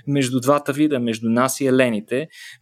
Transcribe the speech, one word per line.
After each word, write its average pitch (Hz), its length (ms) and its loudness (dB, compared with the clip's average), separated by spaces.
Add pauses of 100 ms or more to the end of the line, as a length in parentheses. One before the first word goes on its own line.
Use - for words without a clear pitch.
между 131 320 0
двата 143 340 0
вида, 143 260 0
между 113 300 -2
нас 123 320 0
и 139 60 0
елените. 127 600 0 (340)